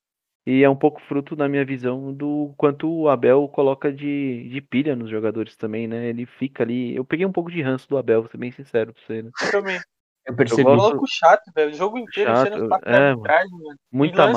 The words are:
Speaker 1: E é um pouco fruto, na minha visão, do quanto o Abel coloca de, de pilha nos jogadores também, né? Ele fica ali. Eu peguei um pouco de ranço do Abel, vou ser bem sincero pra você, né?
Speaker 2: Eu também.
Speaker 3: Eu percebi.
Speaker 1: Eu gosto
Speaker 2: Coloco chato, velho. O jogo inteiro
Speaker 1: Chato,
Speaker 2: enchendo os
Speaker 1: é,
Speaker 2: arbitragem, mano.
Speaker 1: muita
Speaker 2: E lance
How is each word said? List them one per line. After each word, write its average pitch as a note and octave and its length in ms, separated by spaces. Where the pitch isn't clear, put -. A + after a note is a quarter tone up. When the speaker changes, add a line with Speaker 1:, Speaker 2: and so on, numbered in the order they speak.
Speaker 1:
E C3 160
é C#3 60
um C#3 80
pouco D3+ 260
fruto, C#3+ 340
na C#3+ 120
minha C#3+ 160
visão, C3 480
do D3 440
quanto C#3+ 340
o D#3+ 180
Abel C3 400
coloca C#3 440
de, C#3 560
de C3 120
pilha C#3 360
nos A#2 140
jogadores A2 460
também, A2+ 300
né? A#2 220
Ele A#2+ 180
fica C3+ 360
ali. A#2+ 320
Eu C3 100
peguei D#3+ 200
um F#3+ 80
pouco E3+ 180
de E3+ 120
ranço C3 260
do C#3 80
Abel, A#2 260
vou A2+ 80
ser A#2 80
bem A#2+ 120
sincero A2+ 420
pra - 100
você, A2+ 200
né? A2+ 80
Speaker 2:
Eu - 80
também. G3 300
Speaker 3:
Eu B2 100
percebi. B2 260
Speaker 1:
Eu B2+ 140
gosto G#3 120
Speaker 2:
Coloco A#3 200
chato, F3+ 460
velho. D3+ 160
O D3+ 40
jogo G3+ 240
inteiro G#3 320
Speaker 1:
Chato, B2+ 180
Speaker 2:
enchendo G#3 180
os F#3 180
Speaker 1:
é, A#2+ 120
Speaker 2:
arbitragem, C#3 560
mano. D#3 240
Speaker 1:
muita D3 300
Speaker 2:
E - 40
lance A3+ 100